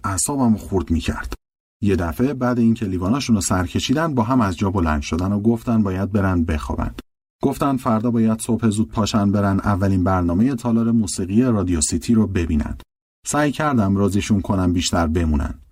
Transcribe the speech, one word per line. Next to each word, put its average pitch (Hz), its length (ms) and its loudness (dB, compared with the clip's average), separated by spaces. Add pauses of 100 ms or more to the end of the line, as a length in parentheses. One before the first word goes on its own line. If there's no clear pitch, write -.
اعصابمو 113 540 0
خورد 92 320 -2
می‌کرد. - 440 -4 (480)
یه 101 140 2
دفعه 90 380 -2
بعد 123 240 -2
اینکه 113 280 2
لیواناشونو 95 540 0
سر 92 260 0
کشیدن 139 480 -2
با 123 80 2
هم 123 180 0
از 95 160 0
جا 98 140 0
بلند 80 320 0
شدن 90 300 -2
و 104 80 0
گفتن 113 420 0
باید 95 300 -2
برن 95 320 2
بخوابن. - 500 -4 (480)
گفتن 139 340 0
فردا 120 340 0
باید 110 300 2
صبح 113 300 0
زود 104 180 0
پاشن 101 440 0
برن 98 280 2
اولین 95 440 2
برنامهٔ 92 500 2
تالار 113 360 0
موسیقی 104 520 0
رادیو 98 380 2
سیتی 117 340 0
رو 107 120 4
ببینن. 85 500 -2 (500)
سعی 147 260 0
کردم 120 440 0
راضیشون 98 440 2
کنم 92 320 0
بیشتر 87 340 0
بمونن 78 480 0 (180)